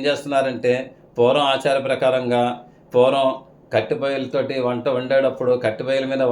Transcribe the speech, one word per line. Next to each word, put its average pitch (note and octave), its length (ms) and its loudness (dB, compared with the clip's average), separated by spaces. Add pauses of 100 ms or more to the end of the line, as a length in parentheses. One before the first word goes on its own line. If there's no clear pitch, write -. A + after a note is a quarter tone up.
చేస్తున్నారంటే C3+ 680 0 (440)
పూర్వం C3+ 360 4
ఆచార C#3 240 0 (120)
ప్రకారంగా B2+ 540 0 (520)
పూర్వం C3 340 4 (440)
కట్టె B2 220 0
పొయ్యిలతోటి C3+ 640 -2
వంట B2 280 -2
వండేటప్పుడు, B2+ 640 0 (120)
కట్టె C3 200 -2
పొయ్యిల C3+ 220 -2
మీద C3+ 260 -2